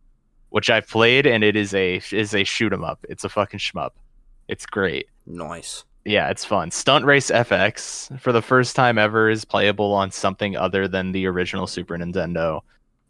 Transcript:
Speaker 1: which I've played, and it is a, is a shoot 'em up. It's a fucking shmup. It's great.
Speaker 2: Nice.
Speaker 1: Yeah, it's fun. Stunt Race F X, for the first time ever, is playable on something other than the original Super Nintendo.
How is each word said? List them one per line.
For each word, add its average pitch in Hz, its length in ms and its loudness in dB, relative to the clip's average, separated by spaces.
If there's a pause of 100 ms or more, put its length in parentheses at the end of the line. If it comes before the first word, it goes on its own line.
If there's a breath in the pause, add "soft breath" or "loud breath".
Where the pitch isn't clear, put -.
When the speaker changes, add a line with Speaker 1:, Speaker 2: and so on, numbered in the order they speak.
(500)
Speaker 1:
which - 200 0
I've 110 180 2
played, 120 380 4
and 113 180 4
it 104 120 4
is 101 180 -2
a, 95 280 0 (100)
is 107 240 -2
a 98 80 2
shoot 107 300 -2
'em 92 100 -6
up. - 260 -8
It's - 140 -12
a 101 60 -8
fucking 101 320 -4
shmup. 73 300 -8 (560)
It's - 180 -10
great. 90 420 -4 (180)
Speaker 2:
Nice. 82 600 -12 (200)
Speaker 1:
Yeah, 98 240 2
it's - 160 -6
fun. 87 240 0
Stunt - 360 2
Race 139 260 4
F 117 200 2
X, - 680 -2
for 127 140 0
the 113 100 4
first 127 320 2
time 120 240 4
ever, 110 300 4
is 107 160 -2
playable 101 480 0
on 98 180 0
something 98 440 -4
other 95 320 0
than 92 260 -4
the 95 120 -2
original 92 400 -4
Super 87 320 -8
Nintendo. 85 640 -4 (480)